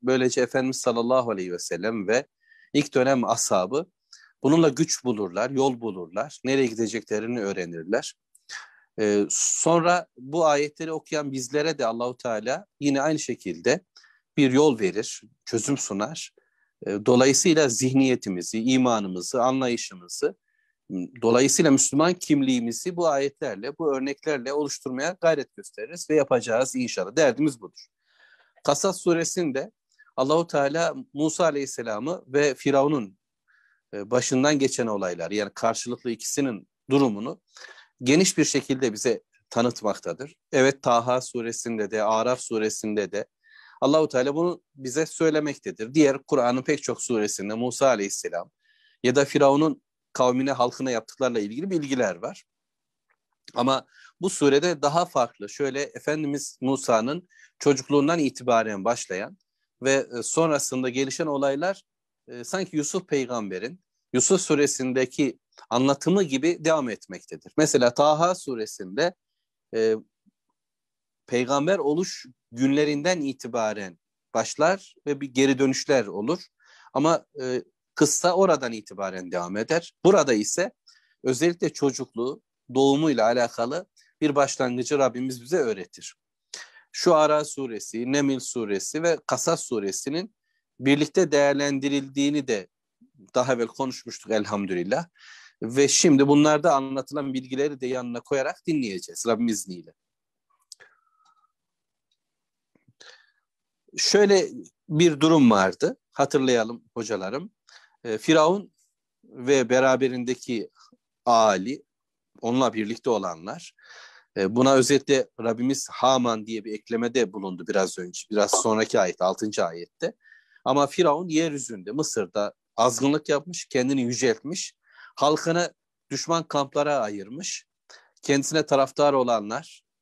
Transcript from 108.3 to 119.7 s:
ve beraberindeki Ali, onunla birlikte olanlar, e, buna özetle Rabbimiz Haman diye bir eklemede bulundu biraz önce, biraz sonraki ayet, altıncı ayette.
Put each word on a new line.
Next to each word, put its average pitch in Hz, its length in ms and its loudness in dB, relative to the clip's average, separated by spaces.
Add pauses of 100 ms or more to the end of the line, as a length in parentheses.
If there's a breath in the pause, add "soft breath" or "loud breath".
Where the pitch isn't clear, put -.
ve 127 460 0
beraberindeki 127 1000 0 (560 soft breath)
Ali, 113 580 4 (580)
onunla 120 320 0
birlikte 110 360 -4
olanlar, 95 640 -6 (640 loud breath)
e, 98 180 0
buna 131 180 6
özetle 131 540 4 (120)
Rabbimiz 120 520 -2
Haman 123 540 2
diye 110 200 -8
bir 107 80 -10
eklemede 117 600 -2
bulundu 95 340 -10
biraz 95 320 -2
önce, 90 220 -12 (100)
biraz 104 200 0
sonraki 110 480 0
ayet, 101 220 0
altıncı 95 440 -2
ayette. 85 480 -8 (520 soft breath)